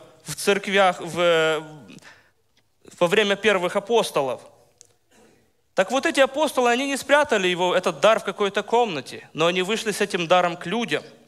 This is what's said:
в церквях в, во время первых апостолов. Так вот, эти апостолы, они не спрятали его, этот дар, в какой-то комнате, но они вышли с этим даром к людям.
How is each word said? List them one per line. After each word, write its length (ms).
в 100
церквях 680
в, 640
во 80
время 300
первых 400
апостолов. 680
Так 160
вот, 140
эти 160
апостолы, 500
они 160
не 100
спрятали 520
его, 260
этот 260
дар, 180
в 60
какой-то 380
комнате, 720
но 120
они 160
вышли 300
с 80
этим 260
даром 300
к 100
людям. 360